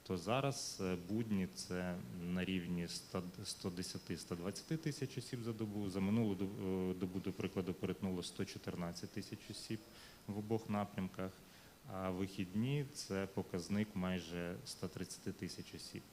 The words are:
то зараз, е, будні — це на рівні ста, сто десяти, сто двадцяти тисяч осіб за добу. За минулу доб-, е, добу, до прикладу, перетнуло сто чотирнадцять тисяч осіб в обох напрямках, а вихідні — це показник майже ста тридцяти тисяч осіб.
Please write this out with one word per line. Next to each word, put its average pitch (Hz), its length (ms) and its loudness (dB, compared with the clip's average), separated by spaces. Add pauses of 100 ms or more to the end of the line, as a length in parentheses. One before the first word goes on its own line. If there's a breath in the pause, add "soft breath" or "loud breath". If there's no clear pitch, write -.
то 95 140 0
зараз, 123 640 2
е, 92 160 4 (120)
будні — 104 460 4
це 90 400 0 (260)
на 90 240 2
рівні 87 380 2
ста, - 380 -2 (220)
сто - 260 -2
десяти, 90 480 -2
сто - 180 -4
двадцяти 98 420 -2
тисяч 143 400 -2
осіб 120 260 -4
за 113 100 0
добу. 104 360 0
За 92 100 2
минулу 104 360 6
доб-, 95 560 2
е, - 20 4
добу, 90 260 0
до 90 140 0
прикладу, 92 400 0
перетнуло 92 500 0
сто - 220 0
чотирнадцять 87 680 -2
тисяч - 280 -6 (100)
осіб 107 300 -4 (480 loud breath)
в 101 100 -2
обох 107 320 2
напрямках, 98 640 2 (600 loud breath)
а 95 160 2
вихідні — 101 840 2
це 98 400 0
показник 101 600 2
майже 87 680 0
ста - 240 -6
тридцяти - 440 -4
тисяч - 440 -6
осіб. - 380 -8